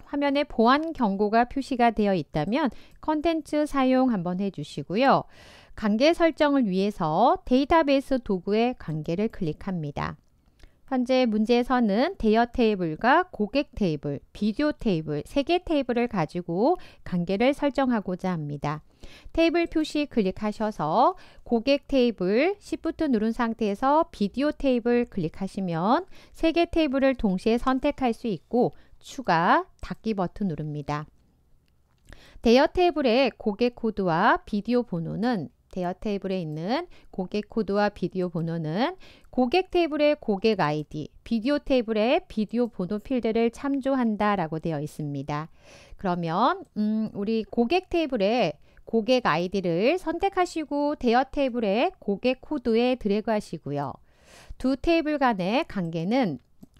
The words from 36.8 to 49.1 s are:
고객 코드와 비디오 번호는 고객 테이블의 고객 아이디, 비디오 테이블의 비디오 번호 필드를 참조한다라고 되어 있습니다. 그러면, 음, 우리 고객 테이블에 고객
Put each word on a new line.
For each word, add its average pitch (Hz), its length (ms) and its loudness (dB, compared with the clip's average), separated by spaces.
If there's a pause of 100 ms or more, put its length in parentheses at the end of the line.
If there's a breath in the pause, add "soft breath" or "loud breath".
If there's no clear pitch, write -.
고객 208 360 -6
코드와 208 420 0
비디오 180 380 -4
번호는 170 680 -4 (340 loud breath)
고객 254 400 0
테이블의 294 500 2
고객 208 380 0
아이디, 151 520 -2 (120)
비디오 240 380 -2
테이블의 240 640 0
비디오 226 400 -2
번호 208 320 -6
필드를 233 540 0
참조한다라고 220 1080 0
되어 160 220 -4
있습니다. 147 680 -6 (480 loud breath)
그러면, 190 680 0 (120)
음, 214 380 -2
우리 214 300 -2
고객 320 440 0
테이블에 233 640 0 (300 soft breath)
고객 240 400 0